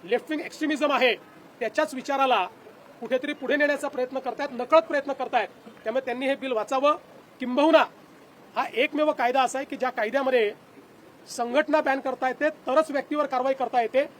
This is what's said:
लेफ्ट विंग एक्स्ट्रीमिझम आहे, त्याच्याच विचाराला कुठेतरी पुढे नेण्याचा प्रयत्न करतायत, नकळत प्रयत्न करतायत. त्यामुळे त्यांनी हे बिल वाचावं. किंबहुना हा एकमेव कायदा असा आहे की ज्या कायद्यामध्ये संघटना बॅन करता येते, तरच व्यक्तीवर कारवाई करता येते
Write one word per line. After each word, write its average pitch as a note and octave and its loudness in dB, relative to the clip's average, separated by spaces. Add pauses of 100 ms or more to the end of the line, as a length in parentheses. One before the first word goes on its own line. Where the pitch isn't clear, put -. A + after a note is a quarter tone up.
लेफ्ट A3+ -4
विंग D4+ -2
एक्स्ट्रीमिझम D4 -2
आहे, B3 4 (460)
त्याच्याच D4 -2
विचाराला B3+ 0 (560)
कुठेतरी B3+ -2
पुढे C#4 -2
नेण्याचा C#4+ 0
प्रयत्न B3+ -4
करतायत, C4 -4
नकळत B3 2
प्रयत्न C#4+ -4
करतायत. B3 -2 (360)
त्यामुळे B3 -2
त्यांनी B3+ -4
हे C4+ 2
बिल C4+ -6
वाचावं. C4 2 (440)
किंबहुना C#4+ 4 (720)
हा B3 0 (100)
एकमेव D4 2
कायदा C4 2
असा B3+ -2
आहे C#4 -6
की C#4 -10
ज्या B3 -2
कायद्यामध्ये A#3+ 2 (760)
संघटना C#4+ 0
बॅन C#4 0
करता C4 -4
येते, C#4+ 0 (180)
तरच C#4+ 2
व्यक्तीवर C#4+ -2
कारवाई C4 0
करता B3+ 0
येते B3+ 2 (160)